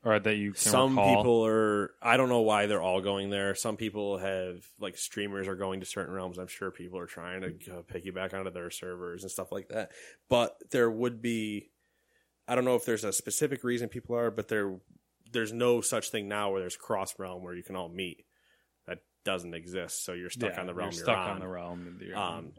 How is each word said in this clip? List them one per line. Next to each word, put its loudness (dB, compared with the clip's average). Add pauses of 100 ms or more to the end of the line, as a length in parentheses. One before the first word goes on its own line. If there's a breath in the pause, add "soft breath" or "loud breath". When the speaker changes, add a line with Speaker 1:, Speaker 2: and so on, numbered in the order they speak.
Speaker 1:
Or 6
that 2
you -2
can -8
Speaker 2:
Some 6
Speaker 1:
recall? 10
Speaker 2:
people 6
are, 4 (100)
I 6
don't 6
know 6
why 6
they're 2
all 4
going 0
there. 0
Some -2
people -2
have, -4 (100)
like, -8
streamers -4
are -2
going -2
to -10
certain -6
realms. -6
I'm -8
sure -6
people -10
are -8
trying -10
to, -6 (300)
uh, -12
piggyback -6
onto -6
their -8
servers -10
and -8
stuff -8
like -8
that. -6 (340 loud breath)
But 4 (140)
there 6
would -2
be, -2 (760)
I 2
don't 4
know 4
if 2
there's 0
a -2
specific -2
reason -2
people -6
are, 2
but -4
there, 0 (540)
there's -2
no 4
such -2
thing -4
now 0
where 0
there's -6
cross -4
realm -10
where -10
you -10
can -8
all -4
meet. -8 (600)
That -8 (240)
doesn't -4
exist. -8
So -8
you're -8
stuck -2
Speaker 1:
Yeah, -6
Speaker 2:
on -6
the -6
Speaker 1:
you're -6
Speaker 2:
realm -4
you're -8
Speaker 1:
stuck 2
Speaker 2:
on. -2
Speaker 1:
on -4
the -8
realm -10
that -14
you're -8
Speaker 2:
Um, -2 (120)
Speaker 1:
on. -10